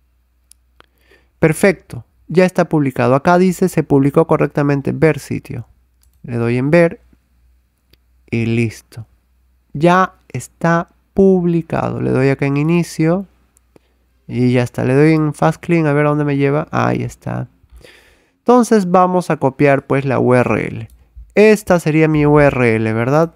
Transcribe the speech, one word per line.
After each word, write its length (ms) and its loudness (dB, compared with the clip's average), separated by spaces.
Perfecto, 680 -2
ya 180 2
está 240 0
publicado. 460 0
Acá 240 2
dice, 300 0
"Se 160 -2
publicó 420 2
correctamente, 640 -2
ver 300 0
sitio". 480 -12
Le 120 -8
doy 200 -2
en 140 -2
ver 300 2
y 160 -2
listo. 600 -4
Ya 420 0
está 580 -4
publicado. 880 0
Le 120 -2
doy 160 0
acá 180 -2
en 120 -2
inicio 680 -2
y 240 0
ya 100 0
está. 220 -6
Le 100 0
doy 200 4
en 200 -2
fast 260 -2
clean 280 -2
a 40 0
ver 140 0
a 40 0
dónde 140 -2
me 120 -2
lleva. 340 -2
Ahí 320 -2
está. 460 -10
Entonces 500 2
vamos 420 2
a 80 -4
copiar, 500 0
pues, 160 -2
la 160 -2
U 120 2
R 360 0
L. 200 -12
Esta 460 2
sería 260 0
mi 180 2
U 140 4
R 380 2
L, 160 -2
¿verdad? 440 0